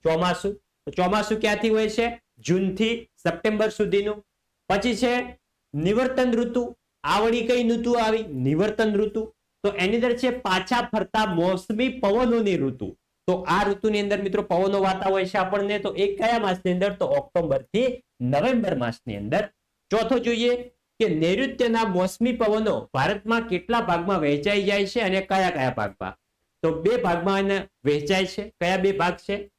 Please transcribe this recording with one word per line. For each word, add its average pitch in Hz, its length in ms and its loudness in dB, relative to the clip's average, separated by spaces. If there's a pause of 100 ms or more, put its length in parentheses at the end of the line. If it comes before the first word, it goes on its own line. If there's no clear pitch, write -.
ચોમાસું. 175 520 0 (260)
તો - 120 -12
ચોમાસું 208 500 0
ક્યાંથી 220 340 2
હોય 220 140 0
છે? 233 160 0 (320)
જૂનથી 190 560 0 (220)
સપ્ટેમ્બર 214 540 0
સુધીનું. 208 520 0 (480)
પછી 208 260 2
છે 240 160 2 (640)
નિવર્તન 247 580 2
ઋતુ. 240 300 0 (420)
આ 165 160 2
વળી 226 260 2
કઈ 247 220 2
ઋતુ 233 300 0
આવી? 220 260 2 (140)
નિવર્તન 208 560 2
ઋતુ. 214 280 0 (420)
તો 196 120 2
એની 190 200 0
અંદર 240 180 2
છે 247 180 0
પાછા 208 560 -2
ફરતા 214 460 -2
મોસમી 190 560 0 (100)
પવનોની 220 600 2
ઋતુ. 131 280 -4 (400)
તો 185 40 2 (140)
આ 196 180 2
ઋતુની 208 400 0
અંદર 202 180 0
મિત્રો 202 200 0
પવનો 190 380 2
વાતા 190 300 0
હોય 190 160 2
છે 202 120 -2
આપણને. 202 400 0
તો 202 160 -4
એ 196 120 0 (100)
કયા 226 220 0
માસની 185 380 0
અંદર? 196 200 0
તો 165 100 -2
ઓક્ટોબરથી 151 840 0 (320)
નવેમ્બર 202 560 2
માસની 117 460 -4
અંદર. 135 200 -2 (480)
ચોથો 226 280 2
જોઈએ 233 340 0 (480)
કે 220 140 4
નૈઋત્યના 226 720 0
મોસમી 190 520 0
પવનો 214 340 2 (180)
ભારતમાં 214 560 -2
કેટલા 185 340 -2
ભાગમાં 175 380 0
વહેંચાઈ 151 440 0
જાય 202 220 0
છે 233 160 -2
અને 190 200 0
કયા 190 360 0
કયા 127 180 0
ભાગમાં? 101 420 -6 (440)
તો 165 60 2 (120)
બે 190 160 2
ભાગમાં 185 480 0
એને 196 120 0 (280)
વહેંચાય 147 420 0
છે. 190 160 -8 (180)
કયા 180 220 0
બે 196 100 4
ભાગ 180 260 0
છે? 202 180 -6 (220)